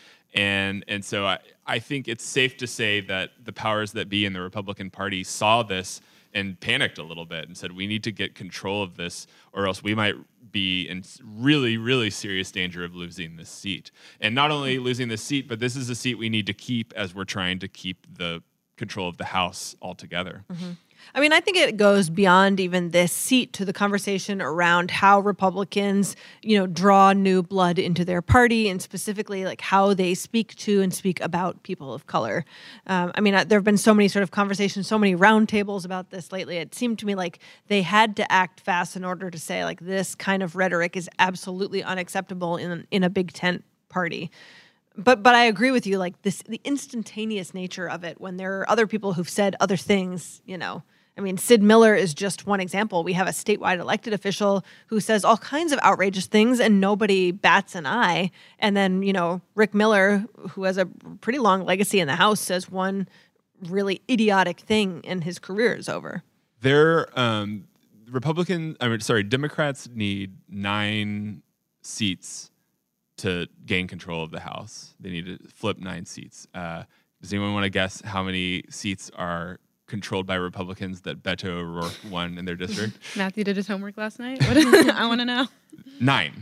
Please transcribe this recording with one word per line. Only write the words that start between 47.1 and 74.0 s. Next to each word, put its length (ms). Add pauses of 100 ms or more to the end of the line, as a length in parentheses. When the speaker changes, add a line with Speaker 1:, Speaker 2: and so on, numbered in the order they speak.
Speaker 2:
nature 380
of 140
it 180
when 160
there 220
are 100
other 160
people 260
who've 160
said 320
other 160
things, 720
you 100
know. 260 (340)
I 40
mean, 180
Sid 240
Miller 320
is 180
just 320
one 140
example. 460
We 80
have 160
a 20
statewide 480
elected 340
official 520 (240)
who 100
says 260
all 120
kinds 340
of 80
outrageous 480
things 320
and 220
nobody 500
bats 460
an 100
eye. 460 (260)
And 180
then, 280
you 80
know, 280 (140)
Rick 200
Miller, 500 (260)
who 140
has 120
a 100 (340)
pretty 180
long 260
legacy 360
in 80
the 80
House, 240
says 280
one 380 (600)
really 420
idiotic 480
thing 460
and 180
his 160
career 360
is 140
over. 360 (380)
Speaker 1:
There, 540
um, 520 (420)
Republican, 720
I 80
mean, 100
sorry, 240
Democrats 720
need 380 (160)
nine 920 (400)
seats 680 (680)
to 280 (180)
gain 220
control 380